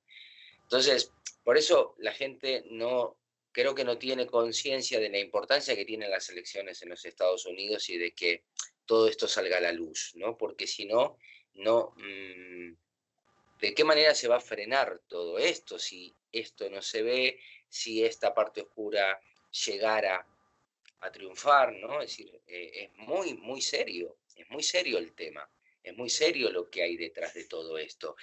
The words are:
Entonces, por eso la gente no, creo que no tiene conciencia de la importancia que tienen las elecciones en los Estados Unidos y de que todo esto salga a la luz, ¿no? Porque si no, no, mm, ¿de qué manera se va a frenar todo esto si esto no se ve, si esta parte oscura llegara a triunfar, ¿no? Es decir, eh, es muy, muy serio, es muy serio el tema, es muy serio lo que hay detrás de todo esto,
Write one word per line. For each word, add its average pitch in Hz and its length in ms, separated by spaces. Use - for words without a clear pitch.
Entonces, 131 500
por 123 120
eso 156 400
la 107 140
gente 131 600
no, 120 460
creo 131 200
que 135 120
no 120 120
tiene 127 300
conciencia 120 720
de 107 80
la 101 100
importancia 110 600
que 101 80
tienen 107 260
las 92 180
elecciones 90 520
en 85 80
los 87 160
Estados 92 400
Unidos 98 440
y 87 80
de 85 140
que 87 320
todo 113 220
esto 110 220
salga 92 300
a - 20
la 85 100
luz, 85 440
¿no? 104 220
Porque 101 300
si - 160
no, 120 340
no, 110 420
mm, 92 800
¿de 104 120
qué 151 120
manera 156 280
se 123 140
va 120 80
a 123 60
frenar 107 680
todo 87 320
esto 139 400
si 90 340
esto 107 360
no 98 120
se 110 200
ve, 127 380
si 110 340
esta 113 300
parte 104 300
oscura 101 580
llegara 101 600
a 92 100
triunfar, 113 640
¿no? 117 280
Es - 80
decir, - 380
eh, 87 240
es 98 120
muy, 139 380
muy 120 260
serio, 110 560
es - 140
muy 139 140
serio 170 340
el 85 160
tema, 73 340
es 90 120
muy 120 140
serio 147 400
lo 90 200
que 92 120
hay 85 160
detrás 82 380
de 85 80
todo 80 340
esto, 78 460